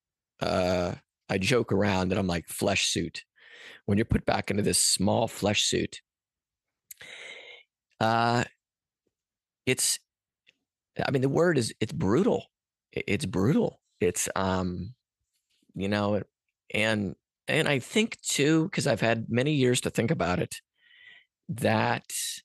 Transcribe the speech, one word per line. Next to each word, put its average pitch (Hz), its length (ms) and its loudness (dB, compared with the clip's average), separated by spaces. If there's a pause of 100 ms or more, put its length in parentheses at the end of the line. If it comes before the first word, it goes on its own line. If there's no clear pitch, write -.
(400)
uh, 90 540 0 (360)
I 101 80 0
joke 113 340 2
around 98 380 2
that 92 80 0
I'm 98 80 0
like 87 220 -2
flesh - 400 0
suit, - 360 -4 (600)
when 101 120 2
you're 110 60 2
put - 220 0
back - 240 0
into 101 120 2
this 90 200 2
small 107 460 2
flesh - 360 0
suit, - 360 -2 (2000)
uh, 117 440 2 (1200)
it's, - 320 0 (1080)
I - 60 0
mean, 131 120 2
the 139 60 2
word 160 300 2
is, 113 220 -2
it's - 120 -4
brutal. 117 540 2 (500)
I-, - 100 -4
it's - 200 -2
brutal. 101 540 2 (200)
It's, - 360 0
um, 92 580 -2 (800)
you 95 140 -4
know, 104 340 0 (500)
and, 107 420 0 (340)
and 165 200 2
I 143 100 2
think - 420 -2
too, 160 500 2
'cause 123 160 -2
I've 117 140 2
had 113 300 0
many 127 220 2
years 127 300 4
to - 80 -2
think 117 200 -2
about 87 280 0
it, - 220 -6 (880)
that 113 640 0 (320)